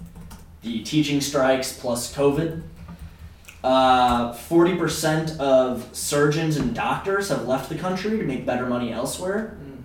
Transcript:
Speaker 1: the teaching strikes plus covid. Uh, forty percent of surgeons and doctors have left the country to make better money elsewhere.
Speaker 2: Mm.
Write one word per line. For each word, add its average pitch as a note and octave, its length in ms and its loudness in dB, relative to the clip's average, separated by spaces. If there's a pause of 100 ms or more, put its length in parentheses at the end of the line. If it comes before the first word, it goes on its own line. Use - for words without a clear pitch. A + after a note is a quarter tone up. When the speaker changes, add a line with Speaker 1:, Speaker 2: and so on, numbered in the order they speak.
(600)
Speaker 1:
the A2 220 -6
teaching D3 380 2
strikes C3 580 2
plus - 340 -4
covid. D#3 500 0 (1000)
Uh, B2+ 720 4
forty E3+ 440 4
percent D#3+ 600 0
of B2+ 520 2
surgeons D3 640 0
and B2 160 0
doctors - 560 -2
have B2 180 -2
left C3 220 -2
the D#3+ 60 -6
country F#3+ 420 -2
to F#3+ 60 -2
make C3 220 -4
better B2 220 -2
money A#2+ 260 -2
elsewhere. F#3 680 -4
Speaker 2:
Mm. C3+ 240 -14